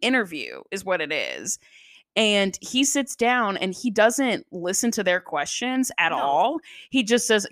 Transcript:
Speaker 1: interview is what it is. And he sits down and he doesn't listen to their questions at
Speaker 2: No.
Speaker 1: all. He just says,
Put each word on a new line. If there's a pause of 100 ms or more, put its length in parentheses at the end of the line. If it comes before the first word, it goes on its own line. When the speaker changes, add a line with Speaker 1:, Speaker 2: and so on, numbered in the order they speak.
Speaker 1:
interview (100)
is
what
it
is. (560)
And
he
sits
down
and
he
doesn't
listen
to
their
questions
at
Speaker 2:
No.
Speaker 1:
all. (320)
He
just
says,